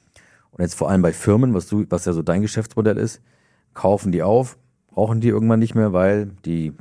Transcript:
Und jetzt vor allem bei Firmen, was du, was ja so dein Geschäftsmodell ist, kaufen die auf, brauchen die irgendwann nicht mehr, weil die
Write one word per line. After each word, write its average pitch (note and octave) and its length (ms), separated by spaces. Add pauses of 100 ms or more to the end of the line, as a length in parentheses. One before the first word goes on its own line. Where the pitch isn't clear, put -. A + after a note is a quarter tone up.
(520)
Und - 100
jetzt E2+ 140
vor - 140
allem F#2+ 120
bei - 120
Firmen, A#2 400
was F2+ 140
du, G#2 220
was F2 160
ja F2+ 80
so E2 80
dein F2 200
Geschäftsmodell G#2+ 560
ist, G#2+ 240 (520)
kaufen G2 380
die E2+ 100
auf, A#2 380 (340)
brauchen A2 280
die A#2 80
irgendwann A2 300
nicht A2 140
mehr, G#2+ 200
weil G2+ 340 (180)
die D#2+ 360